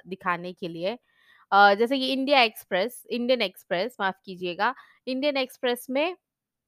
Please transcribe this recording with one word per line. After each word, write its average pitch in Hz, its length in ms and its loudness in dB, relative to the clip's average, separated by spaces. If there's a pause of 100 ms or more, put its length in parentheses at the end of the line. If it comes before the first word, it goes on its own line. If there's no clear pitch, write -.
दिखाने 180 460 -8
के 175 160 -10
लिए। 175 300 -6 (540)
अ, 202 220 8
जैसे 233 220 0
ये 262 160 -2
इंडिया 269 280 2
एक्सप्रेस, 220 680 -2
इंडियन 240 320 0
एक्सप्रेस, 190 580 -4
माफ 190 240 -4
कीजिएगा, 185 500 -6 (320)
इंडियन 269 300 -2
एक्सप्रेस 254 540 -4
में 311 260 -2 (520)